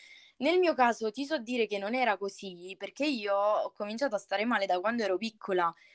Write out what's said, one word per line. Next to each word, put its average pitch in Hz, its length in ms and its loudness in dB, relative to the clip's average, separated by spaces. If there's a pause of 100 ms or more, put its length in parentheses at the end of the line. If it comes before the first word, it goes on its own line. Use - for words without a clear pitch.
(380)
Nel 320 220 4
mio 339 140 4
caso 226 380 2
ti 277 140 -6
so 302 120 -2
dire 233 300 -2
che 202 100 -6
non 202 160 -4
era 240 240 2
così, 190 600 -10
perché 202 280 -6
io 208 300 0
ho 202 360 2
cominciato 220 440 -4
a - 40 -4
stare 196 260 -2
male 220 200 2
da 185 140 2
quando 226 240 0
ero 190 140 2
piccola. 185 560 -2 (220)